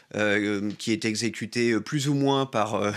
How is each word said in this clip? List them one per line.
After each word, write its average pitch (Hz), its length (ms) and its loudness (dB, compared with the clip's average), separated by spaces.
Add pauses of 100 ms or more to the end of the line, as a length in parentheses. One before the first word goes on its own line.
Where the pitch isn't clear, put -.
(140)
euh, 104 640 2
qui - 120 -4
est 107 140 0
exécuté, 113 680 -2
euh, 104 100 2
plus 143 260 -4
ou 147 60 2
moins 135 320 2
par, 110 300 0
euh, 104 200 0